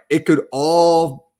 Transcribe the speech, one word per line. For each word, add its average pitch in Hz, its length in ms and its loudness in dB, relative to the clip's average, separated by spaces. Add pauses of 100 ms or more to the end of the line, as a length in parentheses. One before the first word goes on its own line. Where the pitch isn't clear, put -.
it 156 160 -2
could 151 260 0
all, 165 880 0